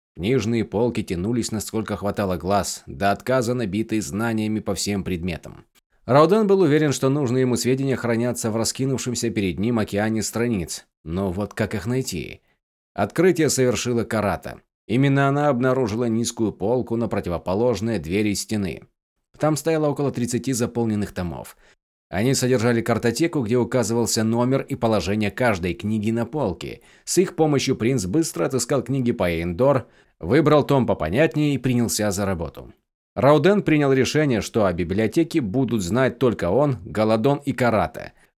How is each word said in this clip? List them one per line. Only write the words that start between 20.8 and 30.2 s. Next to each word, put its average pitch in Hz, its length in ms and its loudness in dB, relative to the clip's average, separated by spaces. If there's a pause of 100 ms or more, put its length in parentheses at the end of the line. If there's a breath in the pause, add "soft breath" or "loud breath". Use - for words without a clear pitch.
томов. 85 420 -8 (560 soft breath)
Они 113 220 2
содержали 120 480 2
картотеку, 120 600 0
где 110 140 0
указывался 117 680 0
номер 123 420 0
и - 80 -6
положение 104 560 0
каждой 92 420 0
книги 107 380 -2
на 117 140 -2
полке. 92 560 -6 (240 soft breath)
С - 120 -4
их - 200 2
помощью 139 400 2
принц 117 280 0
быстро 160 400 0
отыскал 131 380 -2
книги 127 300 0
по 92 180 0
Эйндор, 90 560 0 (320 soft breath)
выбрал 143 460 4